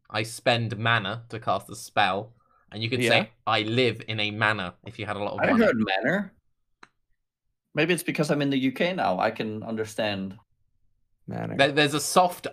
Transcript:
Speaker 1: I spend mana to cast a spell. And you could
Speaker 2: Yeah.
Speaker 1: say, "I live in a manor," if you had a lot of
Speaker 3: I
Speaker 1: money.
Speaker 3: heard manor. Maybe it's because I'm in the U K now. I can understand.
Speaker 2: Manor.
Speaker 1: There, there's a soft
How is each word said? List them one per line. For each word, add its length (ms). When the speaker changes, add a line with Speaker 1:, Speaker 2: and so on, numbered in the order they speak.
Speaker 1:
I 140
spend 560
mana 500
to 100
cast 300
a 80
spell. 560
And 100
you 60
could 140
Speaker 2:
Yeah. 80
Speaker 1:
say, 200
"I 160
live 460
in 100
a 120
manor," 420
if 120
you 60
had 120
a 20
lot 160
of 60
Speaker 3:
I 120
Speaker 1:
money. 100
Speaker 3:
heard 160
manor. 540
Maybe 180
it's 100
because 280
I'm 100
in 80
the 100
U 140
K 220
now. 240
I 120
can 320
understand. 760
Speaker 2:
Manor. 320
Speaker 1:
There, 140
there's 200
a 80
soft 520